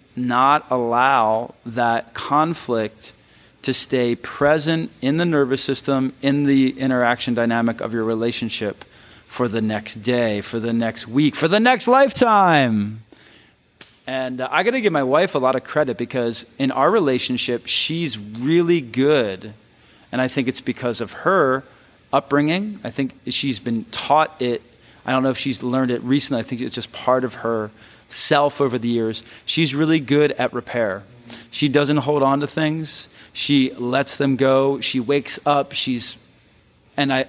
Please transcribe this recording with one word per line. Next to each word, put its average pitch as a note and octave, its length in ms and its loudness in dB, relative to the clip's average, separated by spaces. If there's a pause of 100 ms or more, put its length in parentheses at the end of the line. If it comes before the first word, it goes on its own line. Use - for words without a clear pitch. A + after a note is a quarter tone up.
(160)
not B2+ 540 2
allow A#2+ 840 2 (120)
that A#2 480 -2
conflict C#3+ 1000 -2 (520)
to C3+ 100 -2
stay A#2+ 420 0
present D#3+ 760 0 (100)
in C#3 160 0
the F3 80 0
nervous C#3 360 2
system, C3 600 -2
in C#3 240 2
the C3+ 340 2
interaction B2 540 0
dynamic A#2 480 0
of A2 100 -4
your A2+ 140 -2
relationship A2+ 800 -4 (420)
for B2 220 -2
the A2 120 -2
next G#2+ 360 -4
day, A2+ 420 0
for A#2 220 -6
the A#2 120 -4
next A2+ 320 -4
week, C3+ 300 0
for E3 140 0
the G#3 100 2
next A#3+ 260 2
lifetime? E3+ 1160 4 (1040)
And, B2+ 320 -4
uh, B2+ 100 -4
I D#3+ 140 4
gotta A#3+ 160 2
give G#3 140 2
my C#3+ 100 2
wife D3+ 320 2
a C#3+ 40 0
lot B2+ 180 4
of - 80 -6
credit C3+ 320 0
because A#2+ 480 -4 (120)
in C3 140 0
our C3 180 4
relationship, B2+ 800 0
she's D#3 500 -2
really D3+ 640 2
good. A2+ 720 0 (560)
And B2+ 120 -2
I B2+ 80 0
think B2+ 180 -2
it's - 140 -2
because A#2+ 400 -4
of G#2+ 100 -8 (160)
her C3+ 380 2 (480)
upbringing. D#3 680 0
I - 100 -8
think C3+ 200 -4 (160)
she's B2+ 320 -2
been A#2 320 -2
taught D3 500 0
it. B2 200 -2 (440)
I B2 60 -4
don't C3 100 2
know C3+ 100 2
if B2 60 -4
she's C3 240 -4
learned B2+ 300 0
it A#2 100 -4
recently. C3 380 0
I A2 40 -4
think A#2+ 180 -8
it's - 140 -6
just - 180 -8
part B2+ 320 0
of A2+ 100 -8
her A2 360 -4 (360)
self C#3+ 540 0
over B2+ 160 0
the A#2 100 -4
years. A2+ 380 -2 (200)
She's D3+ 300 0
really D#3 240 2
good C#3+ 320 2
at - 220 -2
repair. A2+ 500 -4 (480)
She - 160 0
doesn't C#3+ 300 2
hold C#3 260 0
on C#3 160 2
to D3 80 -2
things. D#3 600 -4 (240)
She C3+ 400 2
lets B2+ 420 -2
them C#3 220 0
go. C3+ 420 4
She B2+ 220 -2
wakes C3 440 -2
up. C#3+ 280 0
She's, B2 420 -4 (800)
and C#3 160 0
I, C3 180 0